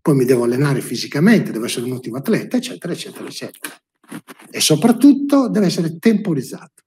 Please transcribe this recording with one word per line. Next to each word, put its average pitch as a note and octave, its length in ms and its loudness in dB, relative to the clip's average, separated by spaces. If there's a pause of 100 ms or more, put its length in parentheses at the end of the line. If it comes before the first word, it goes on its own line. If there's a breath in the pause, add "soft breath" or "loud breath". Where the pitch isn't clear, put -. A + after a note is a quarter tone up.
poi D3+ 140 2
mi C3 100 4
devo A#2+ 200 2
allenare B2 360 0
fisicamente, D3 720 0
devo A2 140 -6
essere A#2+ 180 -6
un B2+ 80 -6
ottimo A2+ 240 -10
atleta, D3+ 400 -4
eccetera, F3+ 380 -8
eccetera, - 320 -14
eccetera. - 480 -16 (760)
E - 100 -12
soprattutto C4 880 4
deve G3 160 2
essere E3 320 -2
temporizzato. - 880 -2